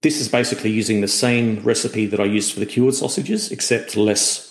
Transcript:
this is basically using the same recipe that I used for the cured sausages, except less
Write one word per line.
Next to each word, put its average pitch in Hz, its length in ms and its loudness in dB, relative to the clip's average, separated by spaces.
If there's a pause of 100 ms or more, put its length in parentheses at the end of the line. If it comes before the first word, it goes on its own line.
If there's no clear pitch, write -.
this 151 180 2
is 123 100 -2
basically 117 420 0
using 107 300 0
the 101 60 0
same 117 560 2
recipe 107 440 0
that 101 120 -2
I 104 60 2
used 104 280 0
for - 60 -8
the 98 60 -2
cured 131 300 2
sausages, 208 560 -2
except - 440 -2
less 104 260 2 (300)